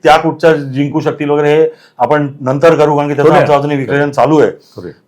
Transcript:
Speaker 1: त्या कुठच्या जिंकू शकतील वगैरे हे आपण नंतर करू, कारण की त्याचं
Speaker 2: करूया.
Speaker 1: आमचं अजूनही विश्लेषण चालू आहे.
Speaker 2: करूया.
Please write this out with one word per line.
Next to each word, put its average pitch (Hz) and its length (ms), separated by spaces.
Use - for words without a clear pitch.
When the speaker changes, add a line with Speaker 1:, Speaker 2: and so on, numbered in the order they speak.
Speaker 1:
त्या 156 120
कुठच्या 160 360
जिंकू 143 480
शकतील 147 300
वगैरे 147 300
हे 156 80
आपण 147 420
नंतर 143 340
करू, 151 220
कारण 147 120
की 147 60
त्याचं 143 160
Speaker 2:
करूया. 151 100
Speaker 1:
आमचं 143 180
अजूनही 147 180
विश्लेषण 139 340
चालू 139 280
आहे. 120 120
Speaker 2:
करूया. - 420